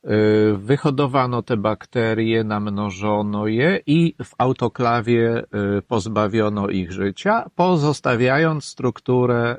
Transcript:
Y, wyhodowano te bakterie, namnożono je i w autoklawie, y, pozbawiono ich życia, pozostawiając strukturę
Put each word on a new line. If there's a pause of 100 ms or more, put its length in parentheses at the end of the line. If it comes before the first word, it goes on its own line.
Y,
wyhodowano
te
bakterie,
namnożono
je
i
w
autoklawie, (340)
y,
pozbawiono
ich
życia,
pozostawiając
strukturę